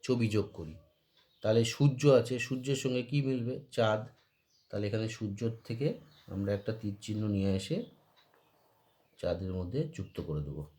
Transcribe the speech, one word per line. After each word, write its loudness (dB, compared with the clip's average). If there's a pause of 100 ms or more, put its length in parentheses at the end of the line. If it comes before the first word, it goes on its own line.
ছবি 2
যোগ 2
করি। -12 (680)
তাহলে 4
সূর্য 4 (120)
আছে, 6
সূর্যের -2
সঙ্গে 0
কী -2
মিলবে? -2 (180)
চাঁদ। 2 (720)
তাহলে -2
এখানে -2
সূর্যর -4 (120)
থেকে -4 (400)
আমরা -2
একটা -2
তীর -6
চিহ্ন -4
নিয়ে 2
এসে -2 (1400)
চাঁদের -2
মধ্যে -2 (140)
যুক্ত -8
করে -4
দেবো -8 (160)